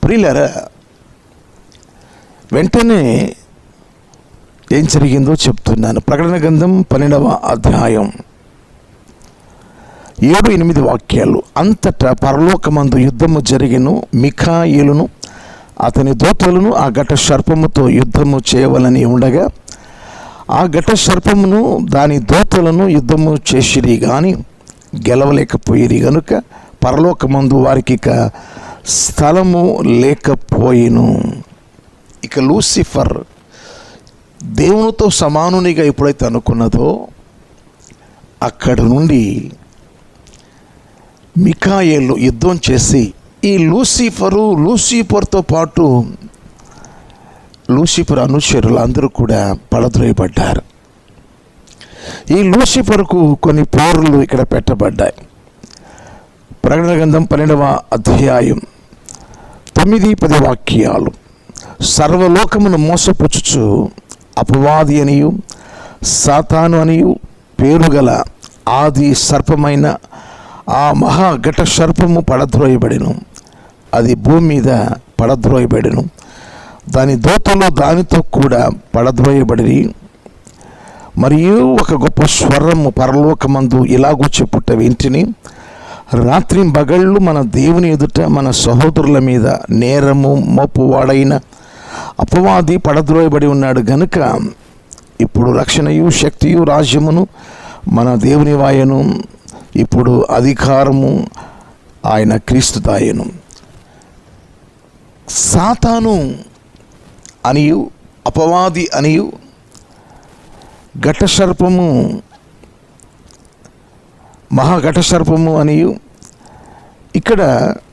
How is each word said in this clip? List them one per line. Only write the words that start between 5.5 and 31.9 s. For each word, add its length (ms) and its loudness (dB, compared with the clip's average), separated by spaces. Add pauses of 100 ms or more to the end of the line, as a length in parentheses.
ప్రకటన 400 -2
గ్రంథం 520 2
పన్నెండవ 360 2
అధ్యాయం 840 0 (2000)
ఏడు 280 2
ఎనిమిది 300 2
వాక్యాలు. 600 -2 (140)
"అంతటా 560 0
పరలోకమందు 840 0
యుద్ధము 440 0
జరిగెను. 760 0
మిఖాయేలును 920 0 (720)
అతని 340 0
దూతలను 580 2
ఆ 160 0
ఘట 260 -2
సర్పముతో 760 0
యుద్ధము 520 2 (140)
చేయవలని 500 2
ఉండగా, 440 0 (1040)
ఆ 160 0
ఘట 280 0
సర్పమును 960 0
దాని 280 0
దూతలను 680 0
యుద్ధము 480 0 (180)
చేసిరి 420 0
గాని 380 0 (720)
గెలవలేకపోయిరి 960 0
గనుక 400 0 (420)
పరలోకమందు 680 0
వారికి 400 2
ఇక 360 -2 (560)
స్థలము 960 0
లేకపోయిను." 1400 0 (1000)